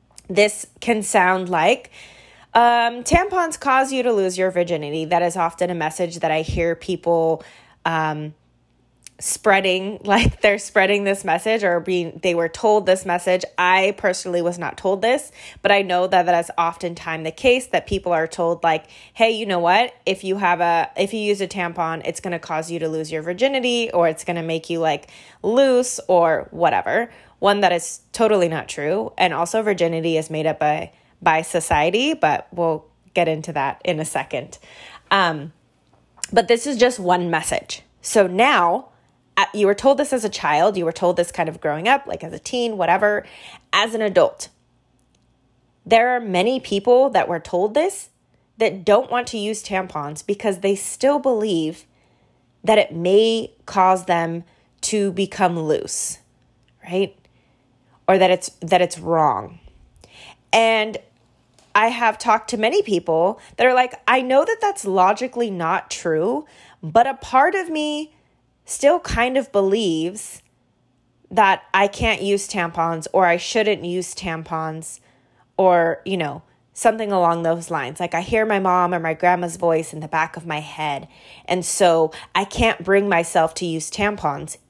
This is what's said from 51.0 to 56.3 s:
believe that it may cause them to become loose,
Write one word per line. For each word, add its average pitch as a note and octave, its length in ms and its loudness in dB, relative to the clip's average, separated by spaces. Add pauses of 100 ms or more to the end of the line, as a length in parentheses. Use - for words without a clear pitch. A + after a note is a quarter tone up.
believe G#3+ 680 -2 (760)
that G#3+ 160 4
it - 160 0
may G#3+ 580 2 (140)
cause F#3 380 2
them E3+ 400 -2 (380)
to G3+ 300 -2
become F3+ 460 -2
loose, - 600 -4 (640)